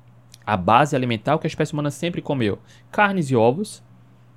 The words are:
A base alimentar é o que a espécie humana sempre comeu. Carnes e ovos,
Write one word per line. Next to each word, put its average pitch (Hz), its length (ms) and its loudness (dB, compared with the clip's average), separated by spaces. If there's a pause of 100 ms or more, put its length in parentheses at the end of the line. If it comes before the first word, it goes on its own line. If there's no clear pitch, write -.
(440)
A 104 140 0
base 127 380 2
alimentar 127 380 -2
é - 20 2
o 165 40 -2
que - 60 -6
a 160 40 -4
espécie 156 240 -4
humana 147 180 -4
sempre 170 300 -6
comeu. 127 360 -2 (320)
Carnes 196 400 0
e 131 60 2
ovos, 123 480 2 (540)